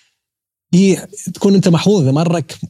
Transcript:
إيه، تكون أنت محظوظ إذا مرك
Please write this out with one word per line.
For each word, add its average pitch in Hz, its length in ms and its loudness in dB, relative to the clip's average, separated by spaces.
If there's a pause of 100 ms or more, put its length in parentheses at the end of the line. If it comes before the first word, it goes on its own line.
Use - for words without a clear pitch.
(720)
إيه، 185 360 2 (240)
تكون 202 220 0
أنت 190 120 2
محظوظ 180 340 2
إذا 131 100 0
مرك 165 460 -4 (120)